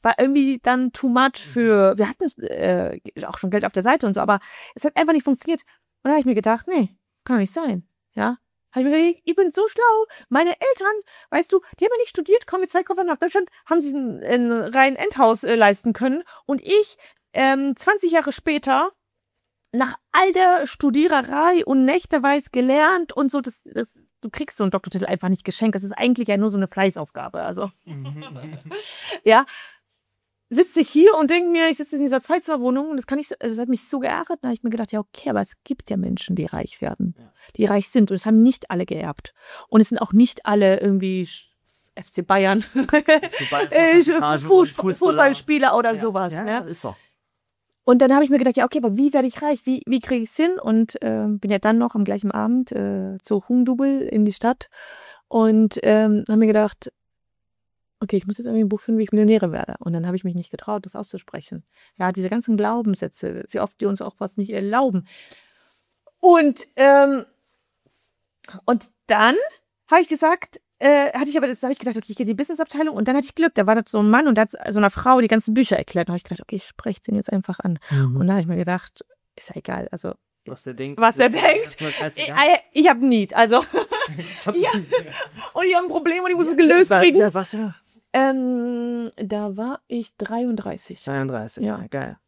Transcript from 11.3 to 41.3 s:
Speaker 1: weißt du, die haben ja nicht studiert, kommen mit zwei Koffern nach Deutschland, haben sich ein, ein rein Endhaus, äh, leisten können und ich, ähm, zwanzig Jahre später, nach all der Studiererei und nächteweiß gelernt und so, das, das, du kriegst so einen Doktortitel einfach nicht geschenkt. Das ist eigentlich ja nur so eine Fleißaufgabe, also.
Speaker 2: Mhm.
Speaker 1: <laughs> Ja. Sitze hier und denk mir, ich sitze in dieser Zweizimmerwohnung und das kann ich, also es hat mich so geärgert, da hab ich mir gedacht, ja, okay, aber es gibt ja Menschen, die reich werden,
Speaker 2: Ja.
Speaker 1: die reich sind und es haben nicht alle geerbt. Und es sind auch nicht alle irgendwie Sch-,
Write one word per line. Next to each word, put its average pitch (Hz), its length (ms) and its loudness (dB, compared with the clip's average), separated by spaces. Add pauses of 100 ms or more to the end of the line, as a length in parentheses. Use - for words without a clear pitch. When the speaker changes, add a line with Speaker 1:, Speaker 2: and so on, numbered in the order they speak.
Speaker 1:
weißt 339 220 -2
du, 381 80 4 (200)
die 339 40 2
haben 453 120 2
ja 453 60 -2
nicht - 80 -4
studiert, 381 360 0
kommen 370 160 -4
mit 370 80 -6
zwei 370 140 0
Koffern 370 220 -2
nach 320 120 -2
Deutschland, 359 320 -2 (160)
haben 330 140 2
sich 285 120 -4
ein, 254 300 -6
ein 240 300 0
rein 254 440 2
Endhaus, 247 460 0
äh, - 140 0
leisten 208 360 2
können 262 300 -4 (240)
und 277 160 -4
ich, 415 340 0 (360)
ähm, 269 440 0
zwanzig 370 360 0
Jahre 311 200 2
später, 285 580 -2 (840)
nach 254 240 -2 (160)
all 370 200 4
der 359 340 2
Studiererei 294 1000 2
und 262 180 2
nächteweiß 285 680 0
gelernt 302 600 2
und 277 160 0
so, 285 120 -2
das, 240 220 -12
das, - 240 -8 (340)
du 214 80 -10
kriegst - 260 -12
so 214 80 -2
einen 185 60 0
Doktortitel 185 340 -6
einfach 185 240 -4
nicht 190 160 -2
geschenkt. 214 300 -2
Das 196 100 -4
ist 196 80 -10
eigentlich 240 360 0
ja 202 100 0
nur 214 120 0
so 202 60 -4
eine 190 120 -2
Fleißaufgabe, 170 720 -4
also. 185 280 -8 (140)
Speaker 2:
Mhm. 143 380 -14 (500)
Speaker 1:
<laughs> - 520 -12
Ja. 226 200 6 (1080)
Sitze 330 300 2
hier 359 380 6
und 302 120 2
denk 349 220 0
mir, 330 160 2
ich 320 80 0
sitze 302 200 -8
in 277 60 -2
dieser 262 200 -2
Zweizimmerwohnung 294 680 -2
und 311 80 -6
das 254 100 -8
kann 269 120 -4
ich, 294 120 -10 (120)
also 233 120 -4
es 226 60 -8
hat 240 80 -6
mich 247 180 -4
so 285 120 -8
geärgert, 320 420 -6
da 254 80 -6
hab 240 60 -4
ich - 80 -12
mir 233 80 -4
gedacht, 226 220 -6
ja, 214 80 -4
okay, - 280 -12
aber 208 140 -2
es 190 100 -8 (120)
gibt - 260 -12
ja 202 80 -4
Menschen, 185 380 -6
die 165 100 -4
reich - 340 -10
werden, - 380 -8
Speaker 2:
Ja. 233 140 -20 (240)
Speaker 1:
die 214 100 0
reich 202 240 0
sind 214 200 2
und 196 40 -2
es 185 100 -6
haben 220 180 6
nicht - 280 2
alle 180 160 -4
geerbt. - 480 -10 (340)
Und 220 140 6
es - 80 4
sind 220 80 -4
auch 202 160 -4
nicht 240 320 4
alle 202 340 4
irgendwie 190 460 -2
Sch-, - 220 -20 (460)